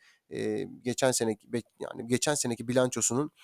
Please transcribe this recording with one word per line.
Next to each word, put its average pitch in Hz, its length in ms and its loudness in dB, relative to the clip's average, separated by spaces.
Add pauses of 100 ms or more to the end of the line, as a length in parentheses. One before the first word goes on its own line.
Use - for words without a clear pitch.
(300)
e, 107 340 -4
geçen 123 480 0
seneki, 113 420 0
be-, 120 80 0 (180)
yani - 280 -8
geçen 127 280 2
seneki 117 320 -4
bilançosunun 123 640 2 (120)